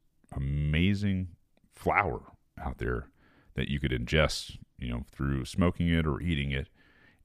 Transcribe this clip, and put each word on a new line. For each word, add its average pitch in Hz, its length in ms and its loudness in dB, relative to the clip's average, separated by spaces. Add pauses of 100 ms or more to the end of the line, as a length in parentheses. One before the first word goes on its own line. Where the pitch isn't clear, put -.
(360)
amazing 87 920 0 (440)
flower 85 480 0 (400)
out 62 160 -6
there 60 300 -4 (480)
that 65 140 -2
you 69 100 -2
could 67 120 0
ingest, 65 680 2 (200)
you 62 120 -6
know, 60 220 -6
through 67 340 -2
smoking 87 420 0
it 82 180 4
or 69 160 0
eating 71 300 0
it, 67 160 -4 (580)